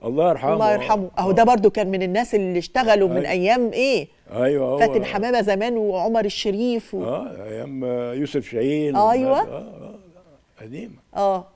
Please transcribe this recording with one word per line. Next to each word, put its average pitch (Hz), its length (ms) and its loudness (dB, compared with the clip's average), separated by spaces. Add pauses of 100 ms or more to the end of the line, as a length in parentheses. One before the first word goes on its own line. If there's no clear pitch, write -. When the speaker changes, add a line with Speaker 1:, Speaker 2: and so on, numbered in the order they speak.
Speaker 1:
الله 143 240 2
يرحمه. 143 240 2
Speaker 2:
الله 214 200 2
يرحمه. 202 460 0
أهو 190 120 2
Speaker 1:
آه. - 20 4
Speaker 2:
ده 220 120 6
برضو 220 260 6
كان 196 200 -2
من 190 120 -2
الناس 190 320 -2
اللي 185 240 0
اشتغلوا 208 500 2
من 175 80 -2
Speaker 1:
أيوة. 160 140 -2
Speaker 2:
أيام 214 420 2
إيه؟ 240 360 0 (240)
Speaker 1:
أيوة، 131 360 0
هو 135 100 0
Speaker 2:
فاتن 143 260 2
حمامة 233 360 0
زمان 208 360 0
وعمر 214 480 0
الشريف 220 680 -4
و - 100 -6
Speaker 1:
آه، 123 400 -6
أيام 127 400 -8 (360)
يوسف 143 280 -4
شاهين 143 480 0
Speaker 2:
أيوة. 240 340 4
Speaker 1:
والناس، 302 180 0
آه، - 460 -14 (680)
آه، - 40 -18
قديمة. 165 300 -14 (220)
Speaker 2:
آه، 190 280 0 (120)